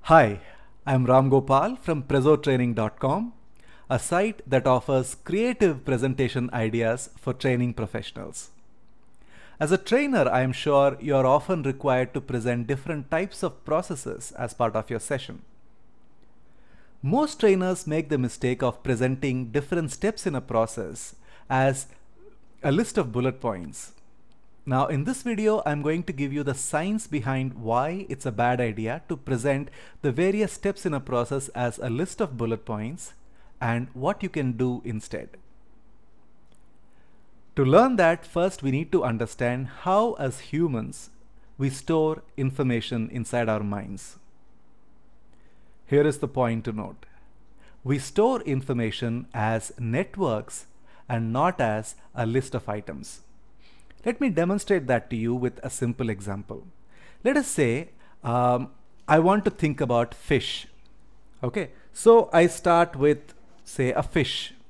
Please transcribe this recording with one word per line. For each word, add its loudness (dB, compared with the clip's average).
Hi, 6
I'm 2
Ram 6
Gopal 4
from -4
prezo 4
training 2
dot -2
com, -2
a 2
site 0
that 2
offers 2
creative 0
presentation 0
ideas -2
for -4
training 0
professionals. -8
As 2
a 4
trainer, 2
I 4
am 0
sure 4
you 0
are 6
often 4
required 0
to -4
present -2
different -4
types -2
of -6
processes -4
as -6
part 0
of -4
your -4
session. -6
Most 0
trainers 2
make -2
the 0
mistake -2
of -2
presenting -2
different -2
steps -4
in -2
a -6
process -2
as 2
a 2
list 0
of 0
bullet -2
points. -8
Now, 2
in -2
this -4
video, 0
I'm 0
going 0
to -6
give -4
you -4
the -2
science -4
behind -2
why -2
it's -10
a -4
bad 2
idea -2
to -4
present -2
the 0
various 0
steps -4
in 0
a -2
process -2
as -2
a -4
list -4
of -2
bullet -4
points -8
and -2
what -2
you -4
can -2
do 0
instead. -8
To 4
learn 8
that, 4
first -2
we 0
need -2
to 2
understand -2
how, 2
as -6
humans, -2
we 0
store 0
information -2
inside -2
our 0
minds. -8
Here 4
is 2
the -4
point -2
to -4
note. -10
We 0
store 2
information -2
as 0
networks -4
and -2
not 0
as -2
a -2
list -2
of -6
items. -10
Let -2
me 2
demonstrate 0
that 0
to -4
you 0
with -4
a -6
simple -2
example. -8
Let 4
us 2
say, 0
um, 2
I 8
want 4
to 2
think -2
about 2
fish. -2
Okay, -4
so 8
I 8
start 2
with, 2
say, -2
a 0
fish. -2